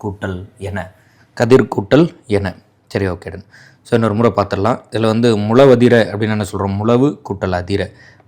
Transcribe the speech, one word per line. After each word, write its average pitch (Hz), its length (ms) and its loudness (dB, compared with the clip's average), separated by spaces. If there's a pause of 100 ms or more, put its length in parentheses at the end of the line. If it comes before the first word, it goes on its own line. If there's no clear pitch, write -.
கூட்டல் 92 460 -10 (120)
என. 95 340 -12 (420)
கதிர் 120 340 2
கூட்டல் 139 480 0 (100)
என. 95 280 -4 (320)
சரி, 98 220 -4
ஓகே, 87 220 -10
டன். 92 140 -16 (380)
So, - 160 0
இன்னொரு 110 160 0
முறை 113 220 2
பார்த்துடலாம். 101 440 -2 (100)
இதுல 113 160 -2
வந்து 113 300 2
முளவதிர 120 760 4
அப்படின்னு 107 180 -4
என்ன 107 220 -4
சொல்றோம்? 98 240 -4
முளவு 120 440 0 (100)
கூட்டல் 95 220 -6
அதிர. 90 380 -6 (380)